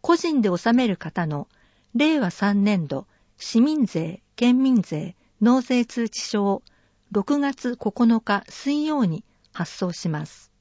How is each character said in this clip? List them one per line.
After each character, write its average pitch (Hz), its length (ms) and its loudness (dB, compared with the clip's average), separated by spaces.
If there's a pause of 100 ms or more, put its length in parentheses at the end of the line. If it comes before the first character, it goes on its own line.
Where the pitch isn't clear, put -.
個 339 140 4
人 311 260 0
で 208 80 2
納 226 280 2
め 254 100 2
る 190 100 -2
方 165 280 -6
の 147 220 -6 (480)
令 302 240 2
和 196 100 0
三 202 340 0
年 202 220 2
度 135 220 -8 (320)
市 - 200 0
民 294 280 2
税、 165 340 -6 (140)
県 247 260 4
民 254 220 4
税、 156 320 -8 (260)
納 240 200 4
税 247 220 0
通 233 260 -4
知 - 120 -10
書 202 240 -2
を 196 180 -2 (460)
六 285 300 0
月 269 360 -4
九 233 300 0
日 226 440 2
水 294 360 -4
曜 302 200 0
に 175 180 -2 (280)
発 - 260 -8
送 180 160 -4
し - 160 -6
ま 151 180 -6
す。 - 340 -20